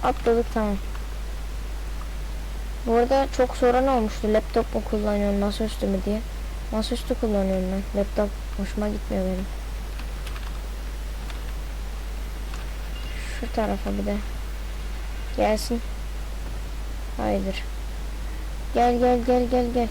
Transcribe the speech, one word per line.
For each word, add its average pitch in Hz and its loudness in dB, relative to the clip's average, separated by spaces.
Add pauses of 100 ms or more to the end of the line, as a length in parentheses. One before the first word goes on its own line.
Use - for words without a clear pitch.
atladık, 233 4
tamam. 208 2 (2000)
Bu 226 4
arada 262 6 (100)
çok 254 4
soran 254 6
olmuştu, 220 4
laptop 226 2
mu 226 2
kullanıyorsun, 202 2
masaüstü 208 0
mü 196 2
diye. 214 2 (500)
Masaüstü 233 0
kullanıyorum 190 2
ben. 196 0
Laptop 202 2 (280)
hoşuma 208 0
gitmiyor 202 0
benim. 190 0 (4000)
Şu - -4
tarafa 202 0
bir 202 0
de. 202 0 (1200)
Gelsin. 220 2 (1400)
Haydır. 196 0 (1080)
Gel, 240 4
gel, 247 6
gel, 247 6
gel, 247 4
gel. 240 4